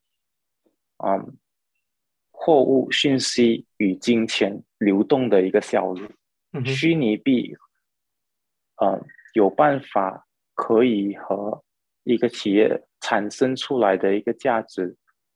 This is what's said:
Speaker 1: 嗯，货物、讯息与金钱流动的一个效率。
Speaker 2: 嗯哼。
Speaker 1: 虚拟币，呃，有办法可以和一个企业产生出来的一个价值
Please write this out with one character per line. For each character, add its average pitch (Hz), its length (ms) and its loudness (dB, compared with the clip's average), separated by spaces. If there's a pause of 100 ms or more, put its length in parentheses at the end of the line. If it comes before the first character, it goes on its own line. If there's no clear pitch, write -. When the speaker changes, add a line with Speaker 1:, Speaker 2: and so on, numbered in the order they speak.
(1000)
Speaker 1:
嗯， 98 400 -6 (920)
货 147 320 2
物、 131 280 0
讯 135 280 0
息 117 480 0 (120)
与 95 180 0
金 113 300 0
钱 101 360 -4 (140)
流 101 260 2
动 127 280 0
的 98 100 4
一 92 100 0
个 104 120 2
效 92 320 -4
率。 92 80 -12 (500)
Speaker 2:
嗯 139 100 -6
哼。 127 40 -6
Speaker 1:
虚 135 280 0
拟 117 220 0
币， 123 400 -2 (1200)
呃， 98 240 0 (320)
有 104 160 4
办 143 320 2
法 - 460 -4 (280)
可 113 300 2
以 101 320 0
和 101 480 -8 (400)
一 120 140 0
个 120 100 0
企 - 240 -4
业 - 300 2 (180)
产 104 300 -2
生 131 260 -2
出 131 220 -4
来 98 180 2
的 98 180 0
一 107 60 -2
个 117 140 -4
价 117 260 -2
值 92 360 -8 (400)